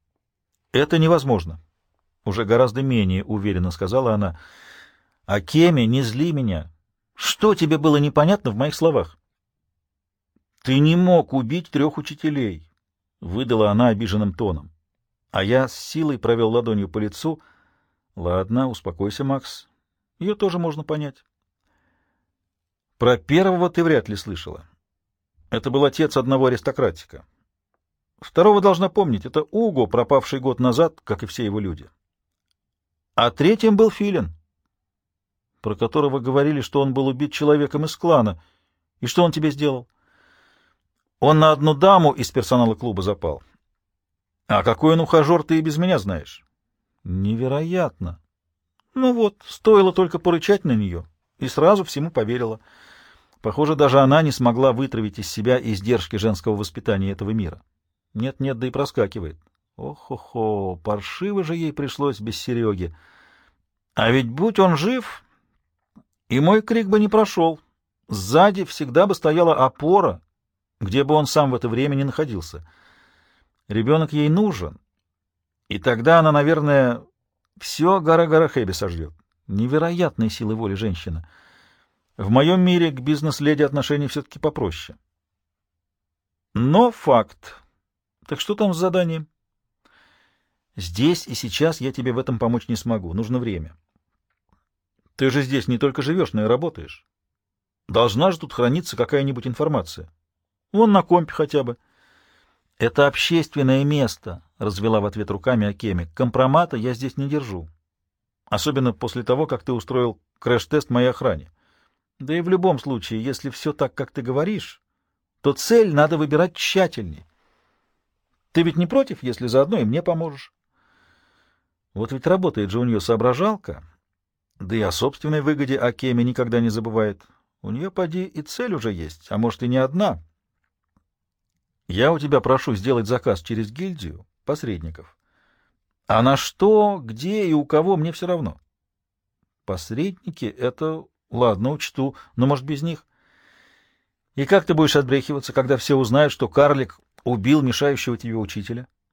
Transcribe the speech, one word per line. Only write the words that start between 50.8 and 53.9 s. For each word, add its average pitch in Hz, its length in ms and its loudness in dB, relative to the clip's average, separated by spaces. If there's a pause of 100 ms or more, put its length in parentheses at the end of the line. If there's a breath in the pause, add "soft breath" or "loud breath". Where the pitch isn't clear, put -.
и 135 80 -6
сразу 180 360 4
всему 156 280 -6
поверила. 113 480 -4 (840 soft breath)
Похоже, 147 340 0
даже 139 260 6